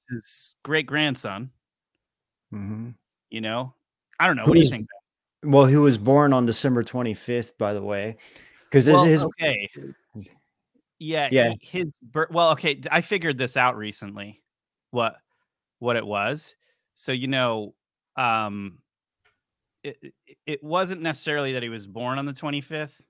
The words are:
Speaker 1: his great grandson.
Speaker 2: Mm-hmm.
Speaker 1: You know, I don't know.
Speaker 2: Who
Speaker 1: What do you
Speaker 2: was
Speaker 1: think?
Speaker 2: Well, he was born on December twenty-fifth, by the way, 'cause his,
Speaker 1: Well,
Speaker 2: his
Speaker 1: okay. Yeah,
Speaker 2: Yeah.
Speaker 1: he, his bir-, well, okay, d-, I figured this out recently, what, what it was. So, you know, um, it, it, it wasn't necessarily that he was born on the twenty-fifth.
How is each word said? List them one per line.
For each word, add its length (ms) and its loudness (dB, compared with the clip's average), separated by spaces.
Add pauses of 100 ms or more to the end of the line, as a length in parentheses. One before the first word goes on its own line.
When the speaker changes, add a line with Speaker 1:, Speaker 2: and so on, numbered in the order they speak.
Speaker 1:
his 540 -12
great 240 -4
grandson. 640 -4 (1000)
Speaker 2:
Mm-hmm. 380 -10 (400)
Speaker 1:
You 100 -8
know, 340 -6 (460)
I 80 4
don't 80 0
know. 80 -6
Speaker 2:
Who 60 6
Speaker 1:
What 40 4
do 60 8
you 60 6
Speaker 2:
was 40 0
Speaker 1:
think? 160 -8 (560)
Speaker 2:
Well, 240 8
he 100 6
was 220 6
born 340 4
on 140 2
December 380 0
twenty-fifth, 720 -6
by 160 -2
the 80 -6
way, 340 -6 (540)
'cause 160 6
his, 80 8
Speaker 1:
Well, 100 8
Speaker 2:
his 200 6
Speaker 1:
okay. 440 -2 (1300)
Yeah, 320 -2
Speaker 2:
Yeah. 280 4
Speaker 1:
he, 200 -8
his 200 -6
bir-, 300 -4
well, 220 4
okay, 220 0
d-, 180 -10
I 80 4
figured 360 -4
this 200 -4
out 200 2
recently, 680 -14 (480)
what, 240 -2 (640)
what 160 0
it 100 -4
was. 500 -6 (380)
So, 160 -10
you 160 -4
know, 480 -2 (420)
um, 600 -4 (1040)
it, 160 -14 (280)
it, 200 -20
it 180 -8
wasn't 380 -4
necessarily 520 -4
that 100 -4
he 40 -8
was 200 -12
born 300 -6
on 80 -6
the 60 -8
twenty-fifth. 760 -10